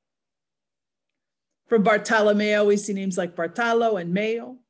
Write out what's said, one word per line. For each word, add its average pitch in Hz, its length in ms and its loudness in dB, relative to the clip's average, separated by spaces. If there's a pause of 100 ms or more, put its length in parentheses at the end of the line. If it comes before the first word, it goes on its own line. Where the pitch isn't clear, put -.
(1700)
From 220 160 2
Bartolomeo, 208 840 2
we 208 120 4
see 208 160 -6
names 190 220 -4
like 180 200 -4
Bartolo 226 640 -2
and 170 140 -6
Mayo. 233 460 -4 (120)